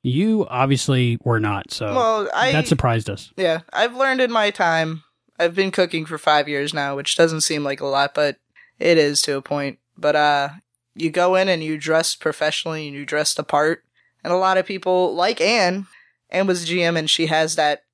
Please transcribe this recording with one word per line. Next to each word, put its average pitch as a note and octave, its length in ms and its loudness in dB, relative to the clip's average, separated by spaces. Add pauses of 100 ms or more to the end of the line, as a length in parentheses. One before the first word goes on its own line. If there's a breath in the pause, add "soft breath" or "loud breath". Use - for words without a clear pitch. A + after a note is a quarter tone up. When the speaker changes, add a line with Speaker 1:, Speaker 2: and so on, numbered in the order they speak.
Speaker 1:
You G3 460 2
obviously B2+ 720 2
were A#2 180 2
not, G#2 300 -2
so G#2 240 -6
Speaker 2:
Well, A3 400 0
I B3+ 180 0
Speaker 1:
that D#3 140 2
surprised A#2 440 0
us. - 260 -10
Speaker 2:
Yeah, E3 240 0 (140)
I've A#3+ 200 0
learned C4 280 0
in A#3+ 100 0
my G#3+ 180 2
time, D#3+ 520 0 (360)
I've E3+ 160 0
been F#3+ 160 0
cooking E3+ 360 -2
for D#3+ 120 -8
five D3+ 300 2
years D3 240 -4
now, C#3+ 240 -4
which C#3+ 200 -4
doesn't D#3+ 260 2
seem D3+ 200 -2
like C#3 180 -6
a C#3 60 -4
lot, C#3 280 0
but D3 220 0 (420 soft breath)
it E3+ 200 4
is D3 240 2
to C#3+ 140 -2
a C#3 60 -6
point. C#3+ 360 -6 (200)
But, D3+ 180 0
uh, D3 320 2 (460)
you D#3+ 160 -2
go F3+ 240 2
in F#3+ 160 2
and E3 120 0
you D#3 140 -4
dress D#3 400 0
professionally D#3 720 -4
and C#3+ 80 -12
you C#3+ 80 -12
dress D3+ 300 -2
the - 80 -4
part. D3+ 420 0 (400)
And E3 80 -2
a F3+ 40 2
lot F#3 200 2
of F#3 80 2
people, F#3 500 0
like F#3+ 280 0
Anne, F#3+ 440 0 (440 soft breath)
Anne F#3+ 160 0
was F3+ 180 0
G F3 180 -2
M, E3+ 140 2
and D#3 140 -2
she E3 160 0
has D#3+ 300 0
that D3 260 0 (120)